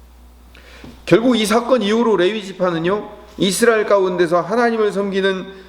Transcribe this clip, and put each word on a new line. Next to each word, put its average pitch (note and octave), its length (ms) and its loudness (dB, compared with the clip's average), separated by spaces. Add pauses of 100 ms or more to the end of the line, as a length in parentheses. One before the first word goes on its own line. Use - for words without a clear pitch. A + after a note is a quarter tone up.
(1040)
결국 A3+ 320 4
이 G#3+ 80 0
사건 A#3 380 2
이후로 A3 340 2
레위 G3+ 260 0
지파는요, F#3 680 -4 (260)
이스라엘 G#3 480 2
가운데서 F3+ 560 2
하나님을 A3 520 0
섬기는 F#3+ 540 -2 (220)